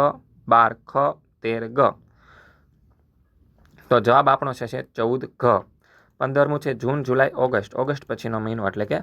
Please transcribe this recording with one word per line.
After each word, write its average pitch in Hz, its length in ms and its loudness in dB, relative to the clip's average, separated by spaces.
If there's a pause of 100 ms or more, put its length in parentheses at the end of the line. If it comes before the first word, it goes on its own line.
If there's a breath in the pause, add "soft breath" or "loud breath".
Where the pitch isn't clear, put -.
(480)
બાર 117 260 4
ખ, - 240 -10 (440)
તેર 113 260 -4
ગ. 120 120 -6 (2000 soft breath)
તો 123 100 4
જવાબ 123 280 4
આપણો 135 260 0
થશે 127 300 -10 (120)
ચૌદ 120 300 -2 (120)
ઘ. 110 240 4 (560 soft breath)
પંદરમું 143 420 0
છે 139 140 -4
જૂન, 131 300 -4
જુલાઈ, 131 300 2
ઓગસ્ટ, 123 420 -2
ઓગસ્ટ 139 320 -4
પછીનો 113 320 -6
મહિનો 110 280 -4
એટલે 104 180 -4
કે 165 180 -4